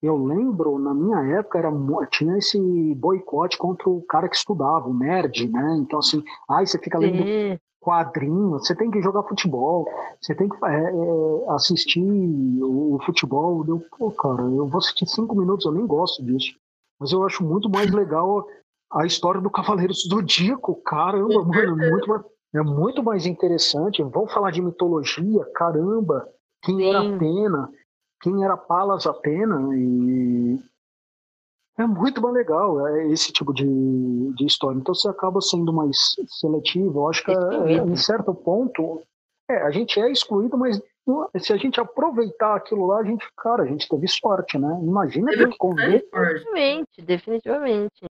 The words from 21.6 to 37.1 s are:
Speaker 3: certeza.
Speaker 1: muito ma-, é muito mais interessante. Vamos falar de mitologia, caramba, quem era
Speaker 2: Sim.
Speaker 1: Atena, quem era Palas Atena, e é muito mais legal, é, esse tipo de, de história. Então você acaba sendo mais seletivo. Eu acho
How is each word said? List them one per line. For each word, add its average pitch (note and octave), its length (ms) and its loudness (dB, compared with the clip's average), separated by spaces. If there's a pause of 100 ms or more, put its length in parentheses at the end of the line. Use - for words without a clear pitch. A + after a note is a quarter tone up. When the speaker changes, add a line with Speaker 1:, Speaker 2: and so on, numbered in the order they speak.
Speaker 3:
certeza. E3 260 2
Speaker 1:
muito F#3+ 180 0
ma-, G#3+ 140 0 (320)
é D3+ 60 2
muito D#3 420 0
mais G#3 220 0
interessante. E3+ 800 2
Vamos D#3+ 300 -2
falar G3 180 2
de E3+ 100 -2
mitologia, E3+ 840 0 (120)
caramba, E3+ 720 0 (360)
quem F#3+ 260 0
era G3 120 4
Speaker 2:
Sim. G3+ 140 -2
Speaker 1:
Atena, E3+ 540 0 (500)
quem G3 240 0
era F#3+ 140 2
Palas F#3 480 0
Atena, D3+ 680 0
e B2 840 2 (1200)
é A3+ 80 0
muito A3+ 360 0
mais B3 120 0
legal, E3 540 2
é, D#3 240 0
esse D#3+ 200 0
tipo C#3+ 220 -2
de, C3 840 0
de C3+ 100 -2
história. C3+ 340 -2
Então F3+ 160 -2
você - 120 -2
acaba F#3+ 340 -2
sendo E3+ 300 0
mais D3+ 440 0 (240)
seletivo. D#3 600 0
Eu D3 80 0
acho E3 140 -2